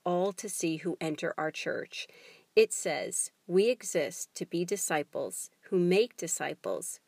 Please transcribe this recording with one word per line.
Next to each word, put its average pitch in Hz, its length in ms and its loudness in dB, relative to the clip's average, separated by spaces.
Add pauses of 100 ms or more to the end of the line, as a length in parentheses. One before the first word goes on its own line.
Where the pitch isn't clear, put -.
all 180 260 2
to 202 160 -10
see 160 300 -2
who 175 200 -4
enter 160 380 -2
our 156 140 -2
church. - 580 -6 (480)
It 214 160 8
says, - 580 -4 (160)
"We 196 240 4
exist - 640 -4
to - 100 -8
be 170 200 -2
disciples - 840 -4 (180)
who 185 100 2
make 185 380 4
disciples - 920 -6